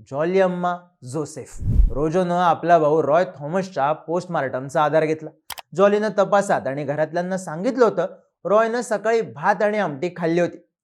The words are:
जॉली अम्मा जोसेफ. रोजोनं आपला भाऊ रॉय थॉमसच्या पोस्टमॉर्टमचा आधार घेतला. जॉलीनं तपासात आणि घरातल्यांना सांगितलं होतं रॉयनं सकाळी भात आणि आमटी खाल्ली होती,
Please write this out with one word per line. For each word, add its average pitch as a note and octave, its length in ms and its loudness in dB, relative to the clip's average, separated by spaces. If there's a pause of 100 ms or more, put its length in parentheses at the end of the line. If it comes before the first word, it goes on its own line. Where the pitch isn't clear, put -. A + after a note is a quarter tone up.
जॉली D#3+ 400 0
अम्मा F3+ 360 0 (280)
जोसेफ. C3+ 540 -10 (320)
रोजोनं E3+ 440 0
आपला E3+ 440 4
भाऊ D3+ 240 4
रॉय D#3 220 4 (140)
थॉमसच्या D3+ 540 -2
पोस्टमॉर्टमचा D#3 920 -4
आधार D#3 200 2
घेतला. D#3 260 -4 (460)
जॉलीनं G3+ 320 4 (100)
तपासात F#3+ 480 2
आणि C#3 180 -4
घरातल्यांना D#3 540 -4
सांगितलं F#3+ 460 0
होतं F#3 220 0 (380)
रॉयनं A3+ 360 2
सकाळी A3+ 400 -2
भात F3+ 420 -2
आणि G#3 160 0
आमटी E3+ 380 -2
खाल्ली E3+ 240 0
होती, E3+ 160 -2 (280)